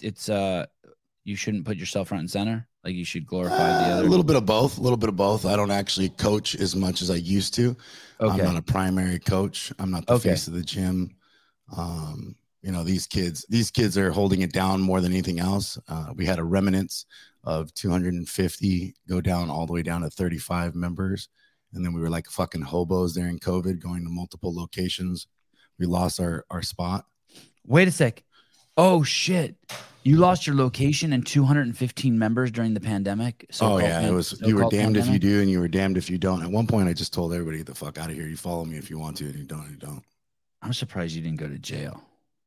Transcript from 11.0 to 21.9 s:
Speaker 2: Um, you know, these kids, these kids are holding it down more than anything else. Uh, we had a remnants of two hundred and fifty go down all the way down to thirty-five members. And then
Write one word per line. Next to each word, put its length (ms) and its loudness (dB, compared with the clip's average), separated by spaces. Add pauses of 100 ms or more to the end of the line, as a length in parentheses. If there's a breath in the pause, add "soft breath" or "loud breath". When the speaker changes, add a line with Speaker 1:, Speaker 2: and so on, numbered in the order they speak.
Speaker 2:
Um, 600 -10 (260)
you 100 -6
know, 120 -2
these 220 0
kids, 420 -4
these 220 2
kids 280 2
are 120 4
holding 320 2
it 100 -2
down 280 2
more 220 2
than 100 2
anything 280 0
else. 380 -2 (100)
Uh, 260 -8
we 120 -4
had 120 2
a 60 -2
remnants 600 0 (400 soft breath)
of 300 -4
two 160 -4
hundred 240 0
and 140 -6
fifty 680 -2 (140)
go 140 0
down 280 0
all 160 -4
the 60 -8
way 100 -2
down 200 -4
to 80 -6
thirty-five 640 -4
members. 540 -4 (440)
And 120 -6
then 100 -2